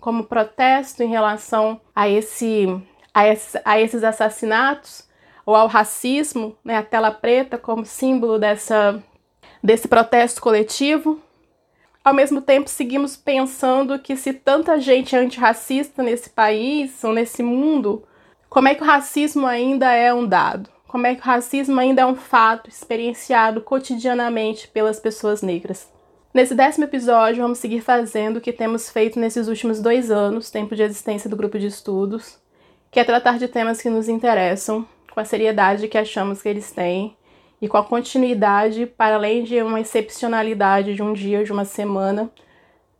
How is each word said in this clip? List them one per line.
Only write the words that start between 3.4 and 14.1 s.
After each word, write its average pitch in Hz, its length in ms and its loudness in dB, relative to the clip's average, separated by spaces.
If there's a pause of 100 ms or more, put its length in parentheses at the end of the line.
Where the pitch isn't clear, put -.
a 214 160 2
esses 226 240 0
assassinatos, 220 1040 -2 (380)
ou 214 100 2
ao 220 120 6
racismo, 226 1000 0
né, 226 140 -2
a 214 40 -2
tela 220 280 0
preta 247 480 0
como 226 260 -6
símbolo 233 540 0
dessa, 208 640 0 (600)
desse 220 240 4
protesto 240 540 4
coletivo. 285 800 2 (840)
Ao 277 120 6
mesmo 277 260 2
tempo, 277 300 2
seguimos 277 480 -4
pensando 262 800 0
que 269 180 -8